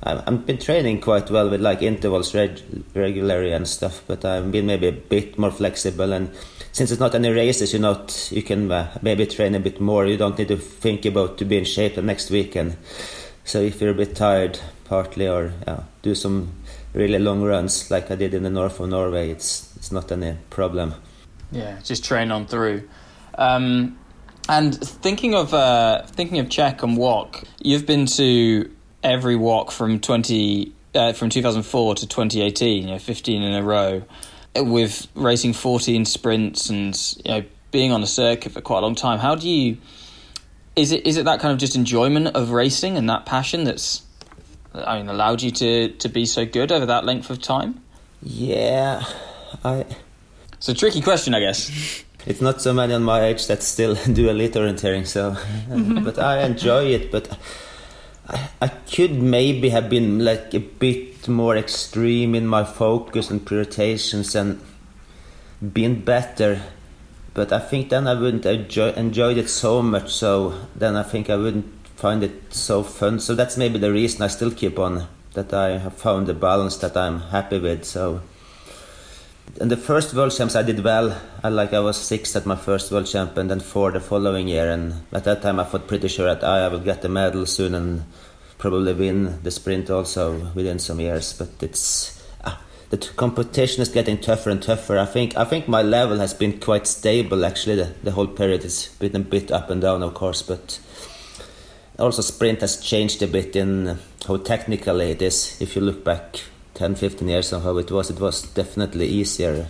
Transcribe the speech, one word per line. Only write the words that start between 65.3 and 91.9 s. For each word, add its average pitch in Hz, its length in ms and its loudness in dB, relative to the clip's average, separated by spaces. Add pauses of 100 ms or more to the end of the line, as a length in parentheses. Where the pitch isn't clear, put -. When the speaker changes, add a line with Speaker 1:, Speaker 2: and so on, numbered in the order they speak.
Speaker 1:
been 113 300 2
better. 113 580 2 (720)
But 101 200 0
I 107 60 2
think 131 300 -4
then 135 180 2
I 123 60 4
wouldn't 120 320 0
enjoy, 110 460 2
enjoyed 117 460 2
it 113 120 -2
so 117 320 2
much, 107 320 0
so 98 460 2 (160)
then 107 200 2
I 104 80 0
think 107 260 -4
I 107 80 2
wouldn't 110 280 0 (300)
find 104 280 0
it - 300 -6
so 104 300 0
fun. 104 360 0
So 120 160 0
that's 123 220 0
maybe 117 200 0
the 104 140 2
reason 110 300 2
I 101 60 2
still 113 240 0
keep 98 280 -2
on, 90 280 -2 (260)
that 98 200 -4
I 95 240 0
have 95 180 -8
found 98 320 0
the 87 60 0
balance 92 440 2
that 90 200 -4
I'm 87 220 -2
happy 98 400 -2
with. 85 260 -2
So 90 360 -4 (1400)
in 117 80 0
the 117 100 2
first 151 360 2
World 127 180 2
Champs 117 240 0
I 113 80 4
did 110 200 0
well. 110 360 2 (240)
I, 110 60 0
like, 104 240 0
I 107 60 4
was 104 180 0
sixth - 380 -4
at 101 100 -2
my 98 100 0
first 95 360 -2
World 98 160 0
Champ 95 300 -2
and 92 120 -2
then 95 100 -2
fourth 98 340 0
the 92 60 -2
following 98 480 0
year. 82 240 0
And 85 220 -4 (180)
at 95 140 -4
that 104 160 2
time 98 180 0
I 87 60 2
thought - 220 -6
pretty 98 200 -2
sure 90 260 0
that - 100 -4
I, 92 220 4
I - 40 2
will 87 100 -4
get 92 220 -2
the 90 80 -4
medal 92 360 0
soon 92 300 0
and 87 280 -2 (540)
probably 95 360 0
win 92 500 0
the 87 80 -4
sprint 95 380 -4
also 87 640 -2
within 92 240 -2
some 82 200 -4
years. 82 340 -4
But - 160 -8 (120)
it's, - 640 -4 (220)